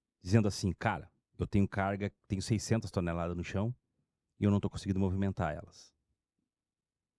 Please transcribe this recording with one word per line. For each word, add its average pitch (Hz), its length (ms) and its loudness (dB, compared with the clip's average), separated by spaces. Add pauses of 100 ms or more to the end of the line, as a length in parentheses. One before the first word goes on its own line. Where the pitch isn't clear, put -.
(220)
dizendo 104 240 4
assim, 95 260 0
"Cara, 98 380 -4 (260)
eu - 120 -2
tenho 98 180 4
carga, 98 460 -2 (160)
tenho 95 120 -2
seiscentas 110 520 0
toneladas 85 440 -2
no 87 60 -6
chão 104 320 -4 (640)
e 104 60 -2
eu 104 80 6
não 101 80 4
tô 95 100 -2
conseguindo 95 300 -2
movimentar 95 520 0
elas." - 400 -14 (1300)